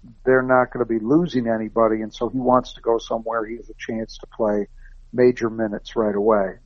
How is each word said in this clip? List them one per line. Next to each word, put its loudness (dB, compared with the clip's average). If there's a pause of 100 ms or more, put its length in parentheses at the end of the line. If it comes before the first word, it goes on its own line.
(260)
they're 4
not 2
gonna -2
be -2
losing 0
anybody, 0
and -10
so -6
he -6
wants 0
to -20
go 0
somewhere -6
he -10
has -18
a -20
chance -10
to -20
play -2 (440)
major 2
minutes -6
right 0
away. 2 (120)